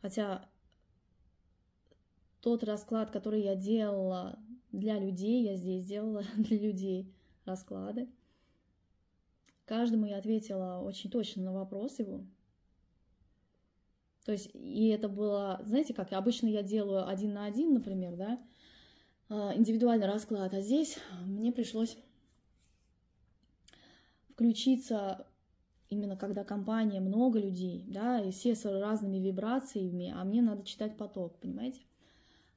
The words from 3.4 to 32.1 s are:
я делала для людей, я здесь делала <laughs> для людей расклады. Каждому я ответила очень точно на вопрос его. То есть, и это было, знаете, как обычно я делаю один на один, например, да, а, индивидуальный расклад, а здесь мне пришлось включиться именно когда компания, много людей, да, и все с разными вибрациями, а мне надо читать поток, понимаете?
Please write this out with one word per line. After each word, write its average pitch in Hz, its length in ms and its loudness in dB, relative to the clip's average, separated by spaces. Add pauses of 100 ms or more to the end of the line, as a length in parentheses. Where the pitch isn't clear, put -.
я 196 140 2
делала 190 840 0 (320)
для 208 280 0
людей, 196 440 2
я 202 120 0
здесь 185 300 -2
делала 208 440 -4
<laughs> 220 80 -6
для 214 200 4
людей 190 560 0 (320)
расклады. 196 640 -6 (1600)
Каждому 226 400 4
я 202 120 -4
ответила 196 640 -2
очень 196 280 -6
точно 208 340 -2
на 185 100 -2
вопрос 196 460 -4
его. 190 240 -4 (2000)
То 214 60 0
есть, 190 200 -6
и 214 360 2
это 214 180 2
было, 202 560 -2
знаете, 240 300 2
как - 180 -4
обычно 220 360 2
я 214 140 2
делаю 196 460 0
один 196 260 -2
на 202 120 -4
один, 269 280 2
например, 185 440 0
да, 214 240 -4 (880)
а, 208 260 -2
индивидуальный 226 500 4
расклад, 202 480 -2
а 196 60 0
здесь 254 380 2 (260)
мне 208 300 -2
пришлось 226 440 -2 (2250)
включиться 226 1000 2 (600)
именно 202 300 -2
когда 196 260 -2
компания, 208 560 0
много 220 400 4
людей, 180 480 -2
да, 226 320 0
и 190 120 0
все 233 220 2
с 214 120 -4
разными 202 520 0
вибрациями, 190 960 -2
а 185 120 -6
мне 220 160 4
надо 208 240 2
читать 214 320 -6
поток, 190 420 -8
понимаете? 233 440 -8 (720)